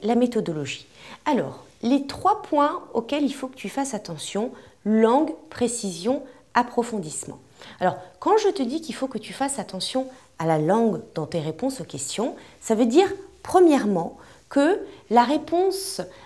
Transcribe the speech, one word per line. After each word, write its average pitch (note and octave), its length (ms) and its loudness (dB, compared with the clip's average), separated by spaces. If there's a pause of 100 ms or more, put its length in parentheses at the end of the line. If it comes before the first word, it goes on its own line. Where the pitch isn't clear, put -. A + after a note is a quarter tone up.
la A3 100 0
méthodologie. E3+ 720 -2 (380)
Alors, G#3+ 400 -2 (180)
les C4+ 240 2
trois G4+ 360 0
points D4+ 420 0 (100)
auxquels C#4+ 300 0
il C4+ 100 0
faut - 140 -8
que C4 80 -18
tu - 120 -10
fasses C4+ 260 -4
attention, G3+ 580 -6 (320)
langue, A3+ 500 4 (160)
précision, A#3 720 -2 (320)
approfondissement. A#3 840 -4 (400)
Alors, F3+ 160 2 (240)
quand G4+ 180 4
je G#4+ 100 4
te D#4+ 140 0
dis C4 180 -2
qu'il D#4+ 140 -10
faut - 140 -4
que A3 100 -8
tu G#3 140 -12
fasses C4+ 260 -4
attention G3+ 480 -4 (320)
à D#3+ 80 -2
la D#3+ 120 4
langue F#3+ 420 2 (160)
dans D#3 100 -4
tes E3+ 140 -4
réponses A#3+ 400 -4
aux E3 40 -12
questions, - 520 -6 (240)
ça - 160 0
veut A#3 100 4
dire, F4+ 260 4 (300)
premièrement, C4+ 760 4 (320)
que D#4 280 4 (320)
la A#3+ 140 6
réponse F4 760 -2 (240)